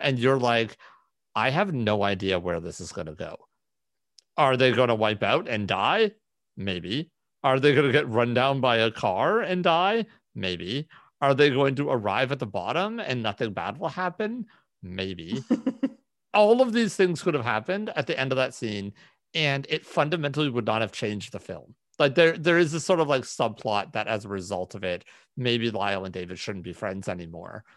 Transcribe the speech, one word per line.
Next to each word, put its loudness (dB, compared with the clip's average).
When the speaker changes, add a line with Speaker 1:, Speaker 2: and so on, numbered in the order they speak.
Speaker 1:
and 0
you're 4
like, 2
"I 0
have 0
no 0
idea 0
where -4
this -12
is -12
gonna -10
go." -12
Are 4
they 6
gonna 4
wipe 0
out 0
and -4
die? 2
Maybe. -6
Are 4
they 6
gonna 4
get 2
run 2
down 2
by 4
a 4
car 0
and -2
die? 2
Maybe. -6
Are 4
they 6
going 2
to -2
arrive 0
at -4
the -6
bottom -4
and -4
nothing -4
bad -8
will -6
happen? -6
Maybe. -8
Speaker 2:
<laughs> -6
Speaker 1:
All 6
of 4
these 2
things 2
could 2
have -2
happened -2
at -2
the -2
end -2
of 2
that 0
scene, -6
and 0
it -4
fundamentally 0
would -2
not 2
have -2
changed -6
the -12
film. -14
Like, 4
there, 6
there 4
is 4
this -4
sort 4
of, 2
like, 2
subplot -2
that -4
as -4
a -12
result -6
of -8
it, -4
maybe 0
Lyle -2
and -10
David -10
shouldn't -10
be -10
friends -8
anymore. -12